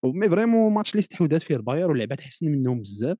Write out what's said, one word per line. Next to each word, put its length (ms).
مي 240
فريمون 440
ماتش 180
اللي 100
استحوذات 420
فيه 140
الباير 340
واللعبه 240
تحسن 320
منهم 340
بزاف. 400